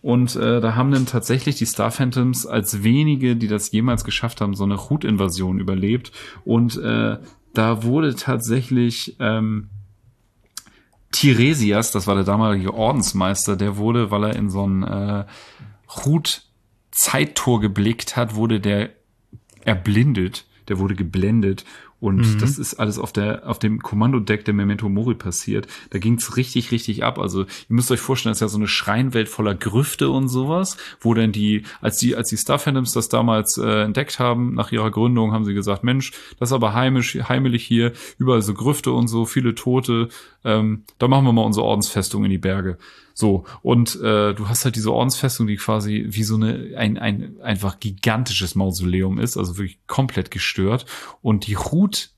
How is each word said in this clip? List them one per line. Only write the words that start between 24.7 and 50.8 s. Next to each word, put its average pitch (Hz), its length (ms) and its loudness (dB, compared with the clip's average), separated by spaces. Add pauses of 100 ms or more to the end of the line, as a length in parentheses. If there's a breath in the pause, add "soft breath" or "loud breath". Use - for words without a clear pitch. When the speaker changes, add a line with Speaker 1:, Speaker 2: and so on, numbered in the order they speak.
Speaker 1:
Mori 110 260 0
passiert. 101 540 -6 (220 loud breath)
Da 98 100 -4
ging's 117 360 0
richtig, 120 360 -2
richtig 113 320 -2
ab. 107 160 -2
Also, 95 220 -2
ihr 95 40 -2 (220 loud breath)
müsst 120 240 2
euch 117 80 2
vorstellen, 123 320 -2
das 104 60 -4
ist - 20 -4
ja 110 80 0
so 104 80 -4
eine 104 100 0
Schreienwelt 113 640 0
voller 104 260 -2
Grüfte 131 560 0
und 135 160 0
sowas, 147 500 -2 (240 loud breath)
wo 113 140 4
denn 113 160 4
die, 104 320 2 (180 loud breath)
als - 180 -2
die, 123 180 2
als 117 140 -4
die 113 60 -2
Star 139 220 0
Phantoms 131 320 0
das - 180 -2
damals, 113 480 2
äh, 110 280 2
entdeckt 127 340 -2
haben, 123 360 0
nach 113 180 -4
ihrer 107 180 0
Gründung, 113 400 2
haben 110 140 0
sie 101 100 -2
gesagt, 101 300 -2
„Mensch, 131 260 0 (300 loud breath)
das 123 80 -2
ist 131 60 0
aber 113 200 0
heimisch, 127 420 2 (120)
heimelig 127 360 0
hier, 120 280 2 (260 loud breath)
überall 127 240 4
so 104 100 -2
Grüfte 127 380 0
und 120 160 2
so, 113 180 0
viele 120 300 0
Tote, 120 540 0 (360 loud breath)
ähm, 107 380 2 (160)
da 123 80 2
machen 135 180 6
wir 123 80 6
mal 113 100 6
unsere 107 240 2
Ordensfestung 104 580 0
in 98 80 2
die 92 60 0
Berge.“ 95 400 -2 (360 loud breath)
So, 101 300 2 (160 loud breath)
und, 120 400 4
äh, 104 320 2
du 104 160 -6
hast 113 160 -2
halt 117 100 0
diese 110 160 -2
Ordensfestung, 120 560 0
die 104 100 -2
quasi 107 520 -2
wie 110 160 -4
so 107 100 0
eine, 110 440 -2
ein, 110 180 0
ein - 460 -4
einfach 101 360 -4
gigantisches 104 760 -2
Mausoleum 95 640 0
ist, 113 180 -2
also 92 220 -4
wirklich 98 280 -8
komplett 127 440 -2
gestört. 98 560 -2 (340 loud breath)